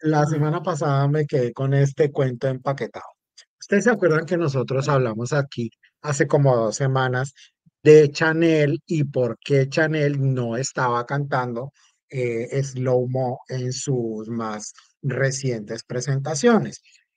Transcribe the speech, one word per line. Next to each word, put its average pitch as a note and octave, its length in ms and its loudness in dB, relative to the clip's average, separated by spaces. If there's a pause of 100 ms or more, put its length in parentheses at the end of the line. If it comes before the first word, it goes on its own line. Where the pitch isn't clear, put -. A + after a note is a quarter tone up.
la D3+ 240 2
semana D3+ 380 0
pasada C#3+ 440 0
me D3+ 180 0
quedé B2 280 -2
con C3+ 200 -2
este C#3 380 2
cuento C3 360 -2
empaquetado. C3 580 -6 (540)
Ustedes G3 260 0
se A#3+ 60 4
acuerdan E3 340 2
que F3 120 -2
nosotros C3+ 520 -2
hablamos A#2+ 440 0
aquí C#3 360 -4 (320)
hace D3 260 -2
como C#3 280 4
dos A2 220 0
semanas C3 560 -2 (500)
de D3+ 280 10
Chanel D#3+ 720 2
y D3+ 200 0
por B2+ 380 -2
qué C3+ 260 2
Chanel C#3+ 640 0
no A#2+ 240 -2
estaba B2 480 -2
cantando, C#3 640 -4 (380)
eh, B2 540 -4
Slow B2+ 460 0
Mo B2+ 300 -4 (100)
en B2+ 240 -6
sus A2+ 560 -4
más A2 440 -8 (280)
recientes B2 800 -4
presentaciones. C#3 1000 0 (360)